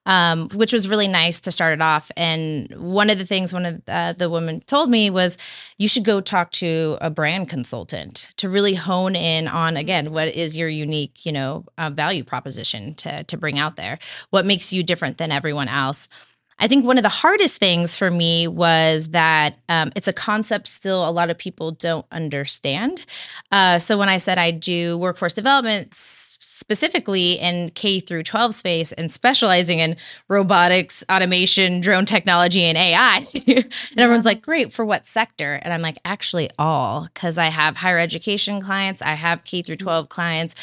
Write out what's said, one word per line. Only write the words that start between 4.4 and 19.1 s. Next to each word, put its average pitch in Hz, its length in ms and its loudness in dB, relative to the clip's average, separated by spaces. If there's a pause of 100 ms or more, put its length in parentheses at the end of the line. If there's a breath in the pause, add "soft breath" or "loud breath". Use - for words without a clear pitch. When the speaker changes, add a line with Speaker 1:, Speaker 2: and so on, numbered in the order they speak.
Speaker 1:
told 285 220 2
me 214 200 4
was, 185 260 0 (400 loud breath)
"You 208 120 0
should 220 160 0
go 202 160 2
talk 185 320 -2
to 160 480 -2
a 160 100 -4
brand 160 380 -2
consultant 113 880 -8
to 196 120 -4
really 202 260 2
hone 185 420 -2
in 160 320 0
on, 165 280 -2
again, 156 360 -4
what 160 160 -2
is 156 280 -6
your 165 120 -4
unique, 151 580 -6
you 160 60 -6
know, 143 320 -6 (140)
uh, 160 120 -4
value 151 320 -2
proposition 127 760 -8
to, - 280 -8
to - 120 -8
bring 143 220 -4
out 151 160 -2
there? 113 240 -10 (320 loud breath)
What 190 160 2
makes 196 260 0
you 185 120 0
different 165 320 -2
than 160 160 -4
everyone 143 360 -2
else?" 135 400 -4 (500 loud breath)
I 208 100 2
think 262 160 6
one 254 140 6
of 220 40 2
the 202 60 6
hardest 381 480 2
things 170 400 2
for 185 140 0
me 170 360 2
was 160 640 2
that, 160 500 2 (120)